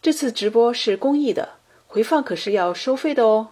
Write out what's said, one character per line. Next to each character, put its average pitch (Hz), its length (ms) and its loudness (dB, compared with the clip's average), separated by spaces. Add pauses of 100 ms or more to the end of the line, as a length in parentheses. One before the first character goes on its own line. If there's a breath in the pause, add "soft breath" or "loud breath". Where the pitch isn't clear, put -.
这 311 120 0
次 277 200 -2
直 208 160 -2
播 233 240 4
是 220 240 -2
公 277 220 0
益 269 140 0
的， - 220 -6 (320 soft breath)
回 214 160 -2
放 214 200 0
可 170 140 -6
是 - 160 -4
要 180 200 0
收 262 220 -2
费 294 200 -4
的 240 100 2
哦。 220 280 2